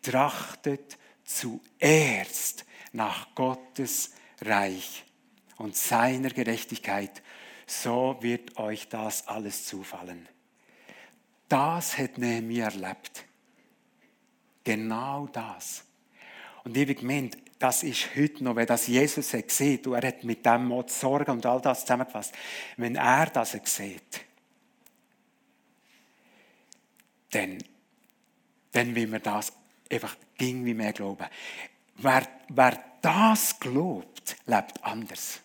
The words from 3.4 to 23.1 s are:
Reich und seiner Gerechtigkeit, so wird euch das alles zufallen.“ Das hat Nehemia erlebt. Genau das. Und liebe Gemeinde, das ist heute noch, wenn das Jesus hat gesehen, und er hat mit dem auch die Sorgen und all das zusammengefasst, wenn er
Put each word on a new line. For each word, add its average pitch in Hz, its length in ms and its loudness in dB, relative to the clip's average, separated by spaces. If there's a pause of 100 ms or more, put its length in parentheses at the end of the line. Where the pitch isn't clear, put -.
Reich 101 640 -2 (540)
und 107 180 -6
seiner 127 540 2
Gerechtigkeit, 113 920 -4 (440)
so 127 540 0
wird 120 360 -2
euch 107 320 -6
das 110 400 -6
alles 107 360 -8
zufallen.“ 90 640 -14 (1200)
Das 147 500 0
hat 131 200 -4
Nehemia 117 460 -2
erlebt. 95 600 -8 (1400)
Genau 117 640 -2
das. 110 560 -10 (760)
Und 117 120 -10
liebe 135 220 2
Gemeinde, 127 420 -4 (220)
das 127 240 2
ist - 320 -4
heute 147 260 2
noch, 123 140 0
wenn 117 100 4
das 120 220 2
Jesus 135 440 4
hat 117 140 -4
gesehen, 139 400 2
und 127 80 0
er 120 140 0
hat - 160 -8
mit 117 200 -4
dem 120 280 6
auch 123 100 0
die - 100 -6
Sorgen 143 380 2
und 120 160 0
all 127 140 4
das 127 220 2
zusammengefasst, 123 520 -2 (420)
wenn 120 200 -2
er 131 300 6